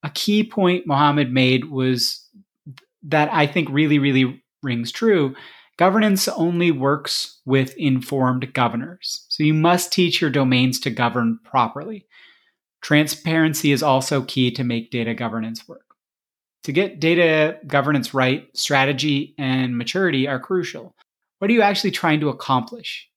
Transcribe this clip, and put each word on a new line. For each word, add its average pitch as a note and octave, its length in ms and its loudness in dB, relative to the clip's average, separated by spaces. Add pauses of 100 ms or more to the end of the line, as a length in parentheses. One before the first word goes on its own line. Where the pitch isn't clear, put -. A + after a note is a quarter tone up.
A D3 80 -10
key G#3 320 0
point F3+ 420 0
Mohammed D3 480 2
made B2+ 340 2
was C3 600 -4 (760)
that D3+ 280 0
I D#3 140 4
think D3 240 -2
really, D3 300 2
really C3 420 0 (220)
rings A#2+ 260 -4
true. E3 460 2 (400)
Governance G3 520 2
only F3 420 0
works C#3+ 760 -2
with C3 320 0
informed C3 720 -2
governors. B2+ 800 -4
So - 120 -4
you D#3 120 4
must E3+ 360 2
teach F3 300 2
your D#3+ 80 0
domains B2+ 520 2
to C3+ 100 -4
govern A#2 520 -2
properly. D3 640 -4 (760)
Transparency D#3 920 0
is C3 100 2
also C3+ 380 2
key B2+ 300 -2
to B2+ 120 -8
make A#2 280 -4
data A#2 240 -4
governance A2+ 520 -8
work. - 200 -20 (760)
To D3 80 -6
get D#3+ 280 -2
data D#3+ 680 2
governance C#3+ 460 0
right, C3+ 420 0
strategy C#3 840 -2
and C3 400 -2
maturity C#3 500 -2
are C3 100 -4
crucial. - 560 -6 (440)
What G3+ 120 0
are A#3 40 4
you A3+ 80 6
actually G3+ 300 2
trying D3+ 280 0
to D3+ 80 -2
accomplish? - 880 -4